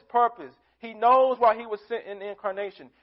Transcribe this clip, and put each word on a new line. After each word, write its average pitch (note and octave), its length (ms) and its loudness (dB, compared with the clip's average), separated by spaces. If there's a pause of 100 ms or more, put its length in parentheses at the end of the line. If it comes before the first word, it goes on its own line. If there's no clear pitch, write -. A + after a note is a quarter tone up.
purpose. A#3 440 0 (260)
He A3+ 140 -16
knows B3 460 4
why A3+ 180 4
he A#3 80 -10
was G#3 220 -8
sent A#3 180 -8
in G3+ 140 -12
the G3+ 100 -12
incarnation. G3 600 -10 (140)